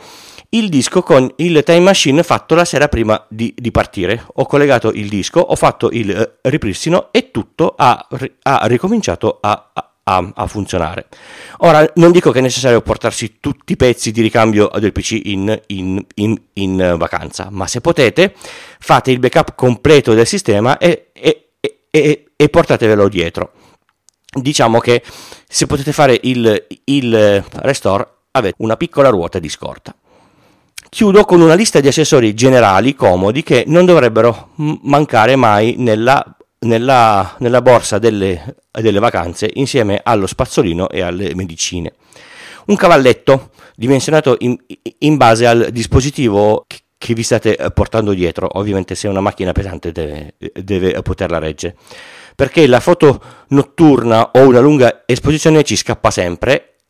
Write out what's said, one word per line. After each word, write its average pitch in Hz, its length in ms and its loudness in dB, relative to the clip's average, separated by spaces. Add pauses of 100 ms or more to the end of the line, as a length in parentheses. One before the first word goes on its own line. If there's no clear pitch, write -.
(500)
il 220 180 -2
disco 165 340 0
con 131 340 4
il 160 280 0
Time 170 160 4
Machine 175 420 2
fatto 131 320 -2
la 175 100 4
sera 147 220 -2
prima 110 420 -2
di, 110 280 -8
di 117 160 -8
partire. 101 520 -4 (100)
Ho 135 120 -2
collegato 139 460 0
il 104 160 -10
disco, 101 320 -4
ho - 160 -2
fatto - 340 -2
il, 107 200 -4
eh, 101 320 -6
ripristino 139 680 -4
e - 220 -4
tutto - 440 -4
ha 123 340 0
ri-, 135 220 -12 (100)
ha 135 240 0
ricominciato 123 760 -2
a, - 320 -4
a, - 180 -12 (140)
a, 92 320 -2
a 104 100 -6
funzionare. 90 640 -8 (500)
Ora, 156 260 4 (120)
non 170 160 6
dico 175 180 2
che 131 80 0
è 131 40 2
necessario 123 380 0
portarsi - 600 -6
tutti - 320 -8
i - 40 -4
pezzi 123 360 0
di 110 80 -2
ricambio 110 580 0
del 101 140 -2
P - 80 -8
C 110 240 -6
in, 101 440 -6
in, 95 320 -6 (140)
in, 107 260 -4 (120)
in 92 440 -2
vacanza, 85 540 -8
ma 95 160 -10
se 120 140 -8
potete 165 520 0 (460)
fate 135 320 0
il 127 80 0
backup 127 380 0
completo 127 580 2
del 117 120 4
sistema 113 520 -2
e, - 340 -2
e, - 460 -6
e, - 200 -10 (120)
e, 151 340 0 (120)
e 147 120 4
portatevelo 110 600 2
dietro. 87 440 -6 (800)
Diciamo 127 480 0
che 120 240 0 (460)
se - 180 -4
potete 139 260 -4
fare 135 300 2
il, 113 440 -2 (180)
il 110 600 0 (180)
restore 101 440 -4 (260)
avete 104 260 -2
una 110 180 -4
piccola 143 320 0
ruota 92 300 -2
di 80 100 -10
scorta. - 480 -16 (920)
Chiudo 202 360 4
con 180 160 4
una 160 140 6
lista 180 260 2
di 139 80 2
accessori 131 460 2
generali 117 600 2
comodi 101 480 0
che 123 240 0
non 175 200 4
dovrebbero 117 680 2
m-, 151 260 -4
mancare 135 540 2
mai 110 420 2
nella, 120 440 0 (380)
nella, 113 800 0
nella 120 240 0
borsa 117 360 4
delle, 98 580 -2 (140)
delle 110 280 -2
vacanze 101 560 -2
insieme 117 480 -2
allo 107 240 0
spazzolino 95 640 -4
e 90 100 -8
alle 87 340 -6
medicine. 87 600 -10 (720)
Un 202 100 0
cavalletto 139 720 2 (240)
dimensionato 135 640 0
in, 123 160 -4 (420)
in 147 180 0
base 117 300 4
al 117 240 2
dispositivo 113 960 0
che, - 140 -20 (160)
che - 180 -6
vi 113 80 -4
state, 110 340 -2
eh, 76 160 -6
portando 104 420 -2
dietro, 90 400 -4
ovviamente 98 400 -4
se - 120 -8
è 104 40 -4
una 95 100 -2
macchina 98 320 -4
pesante 87 400 -8
deve, 76 460 -12
deve 92 640 -4
poterla 87 360 -6
reggere, 78 380 -10 (600)
perché 139 320 2
la 123 100 4
foto 147 420 2 (280)
notturna 127 840 2
o 135 140 6
una 123 140 6
lunga 131 460 2
esposizione 151 580 0
ci 107 100 -4
scappa 113 380 -2
sempre 95 640 -4 (160)